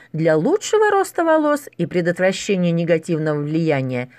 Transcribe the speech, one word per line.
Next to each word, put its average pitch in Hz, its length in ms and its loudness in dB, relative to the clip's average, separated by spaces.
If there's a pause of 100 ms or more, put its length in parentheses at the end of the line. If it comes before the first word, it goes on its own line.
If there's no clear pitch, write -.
(120)
Для 160 240 2
лучшего 415 560 2
роста 381 320 0
волос 302 540 0
и 175 80 -2
предотвращения 180 880 0
негативного 160 720 0
влияния 139 760 -2